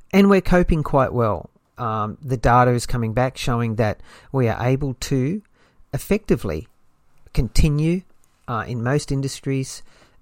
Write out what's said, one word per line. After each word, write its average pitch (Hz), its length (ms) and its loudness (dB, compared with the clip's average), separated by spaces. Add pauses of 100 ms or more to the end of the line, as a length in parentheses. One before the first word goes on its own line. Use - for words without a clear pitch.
(120)
And 196 160 6
we're 196 120 6
coping 180 420 2
quite 135 300 0
well. 107 380 -2 (280)
Um, 110 420 -6
the 135 160 -4
data 123 360 4
is 120 120 -2
coming 113 280 -2
back 127 240 -2
showing 117 400 -2
that 107 240 -2 (320)
we 131 160 0
are 110 180 -4
able 135 280 -2
to 139 460 -4 (540)
effectively 123 760 -2 (640)
continue, 156 680 2 (460)
uh, 113 180 -6
in 117 160 -6
most 143 300 0
industries 135 680 -6 (400)